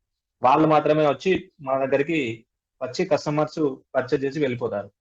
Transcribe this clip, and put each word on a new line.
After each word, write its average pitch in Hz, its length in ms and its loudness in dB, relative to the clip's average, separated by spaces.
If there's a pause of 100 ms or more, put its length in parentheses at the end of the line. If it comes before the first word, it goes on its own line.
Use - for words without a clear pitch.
(420)
వాళ్ళు 147 260 4
మాత్రమే 151 380 4
వచ్చి 143 260 0 (320)
మన 135 160 -2
దగ్గరికి 143 400 0 (640)
వచ్చి 131 240 -6
కస్టమర్స్ 151 560 -2 (280)
పర్చేజ్ 131 360 -2
చేసి 139 140 -4
వెళ్ళిపోతారు. 120 500 -4 (120)